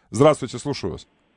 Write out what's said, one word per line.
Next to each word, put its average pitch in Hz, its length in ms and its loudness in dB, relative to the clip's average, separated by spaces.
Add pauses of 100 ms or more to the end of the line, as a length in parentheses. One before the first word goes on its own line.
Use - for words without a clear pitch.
Здравствуйте, 131 480 2
слушаю 117 360 -8
вас. - 140 -16 (300)